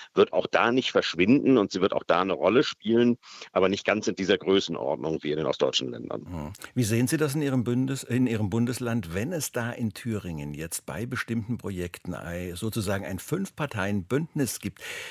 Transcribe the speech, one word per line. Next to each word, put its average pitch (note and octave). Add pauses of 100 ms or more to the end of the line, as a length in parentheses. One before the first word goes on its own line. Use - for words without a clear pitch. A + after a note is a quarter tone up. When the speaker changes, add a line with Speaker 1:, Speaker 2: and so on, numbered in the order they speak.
(140)
Speaker 1:
wird -
auch -
da G#2+
nicht B2+
verschwinden G#2
und G2
sie F#2+
wird F#2+
auch -
da E2+
eine F#2+
Rolle F#2
spielen, A#2+ (360)
aber F#2+
nicht G2
ganz G#2
in G2+
dieser F#2+
Größenordnung D#2
wie D2+
in D2
den D#2
ostdeutschen C2
Ländern. A#1
Speaker 2:
Hm. D#2+ (220)
Wie B2
sehen A2+
Sie D#3+
das D3+
in D#3
Ihrem C3
Bundes-, C3
in B2+
Ihrem G#2+
Bundesland, A#2
wenn A#2
es D#3
da A#2+
in A#2
Thüringen E2+
jetzt D#2
bei F2+
bestimmten A#2
Projekten F2+
ei-, F2
sozusagen G2+
ein F2+
Fünf-Parteien-Bündnis C3+
gibt? - (280)